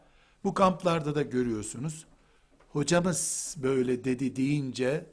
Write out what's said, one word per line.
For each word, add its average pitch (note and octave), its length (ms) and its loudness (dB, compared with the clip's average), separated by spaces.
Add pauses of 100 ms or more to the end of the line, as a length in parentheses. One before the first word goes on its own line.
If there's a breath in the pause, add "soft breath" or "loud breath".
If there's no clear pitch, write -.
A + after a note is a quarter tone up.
(440 soft breath)
bu F#3+ 100 0
kamplarda E3 600 2
da D3 80 0
görüyorsunuz. B2 840 -4 (720 soft breath)
"Hocamız E3+ 840 0
böyle B2+ 420 2
dedi." B2+ 320 -2
deyince C3+ 760 0